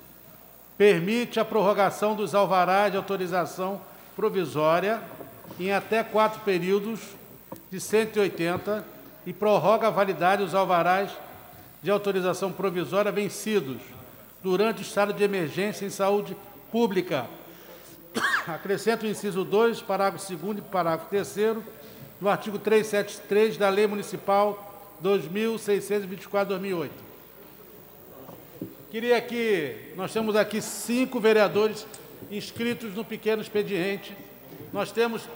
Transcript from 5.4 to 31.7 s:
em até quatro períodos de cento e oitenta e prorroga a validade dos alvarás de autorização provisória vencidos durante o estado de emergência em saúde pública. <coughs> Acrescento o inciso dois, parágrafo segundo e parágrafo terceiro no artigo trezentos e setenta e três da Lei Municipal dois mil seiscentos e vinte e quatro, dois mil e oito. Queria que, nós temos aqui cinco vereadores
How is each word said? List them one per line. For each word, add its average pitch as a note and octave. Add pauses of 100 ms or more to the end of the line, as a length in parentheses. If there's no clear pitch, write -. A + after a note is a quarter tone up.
em F#3+
até G#3
quatro G#3+
períodos G3 (720)
de F#3
cento G#3+
e G#3
oitenta F3+ (420)
e F3+
prorroga G#3
a G#3
validade F#3+
dos F3
alvarás F#3 (720)
de D#3+
autorização F#3+
provisória F3+
vencidos F#3 (640)
durante F#3+
o G3
estado G3+
de F3+
emergência G3
em G3
saúde G3 (340)
pública. F#3 (880)
<coughs> -
Acrescento G3
o A3
inciso F#3+
dois, A3
parágrafo G3
segundo F#3
e -
parágrafo E3
terceiro G#3 (560)
no F#3+
artigo G3+
trezentos G#3
e -
setenta -
e -
três G#3
da G3
Lei G#3
Municipal G3+ (340)
dois F#3
mil G#3+
seiscentos G3+
e -
vinte F#3
e -
quatro, G3+
dois F#3
mil G3
e F3
oito. - (1800)
Queria A3+
que, G#3+
nós F#3
temos A3
aqui G#3
cinco B3
vereadores G#3+ (440)